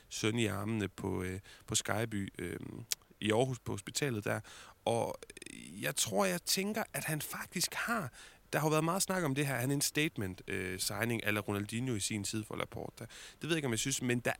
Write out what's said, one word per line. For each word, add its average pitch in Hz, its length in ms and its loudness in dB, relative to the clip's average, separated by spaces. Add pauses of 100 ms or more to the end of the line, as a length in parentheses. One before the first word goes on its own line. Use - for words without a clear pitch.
søn 110 300 2
i 113 80 4
armene 101 420 0
på, 95 340 -2
øh, 92 160 -4 (280)
på - 80 0
Skyby, 104 640 0
øh, 87 180 -4 (640)
i 107 100 2
Aarhus 123 280 4
på - 140 -4
hospitalet 107 520 -2
der. 110 160 0 (440)
Og 117 340 4 (640)
jeg 147 160 0
tror, 196 280 4
jeg 180 180 2
tænker, 208 400 2 (120)
at 143 100 -4
han 156 160 0
faktisk - 540 -4
har, 220 380 -2 (400)
der 156 60 4
har 151 80 4
jo 156 40 4
været 156 140 4
meget 165 180 2
snak 185 220 0
om 135 100 2
det 143 120 2
her, 135 80 0
han 127 160 2
er 143 40 4
en 143 60 2
statement, 113 680 0
øh, 92 300 -2
signing, 110 480 0
a 104 40 4
la 107 100 2
Ronaldinho 113 540 -2
i 98 60 0
sin 101 240 0
tid 107 200 -2
for - 120 -8
Laporta. - 480 -6
Det - 380 -16
ved 151 80 -2
jeg 170 60 2
ikke, 143 100 0
om 120 60 2
jeg 110 60 2
synes, - 240 0
men 123 180 2
der 120 200 2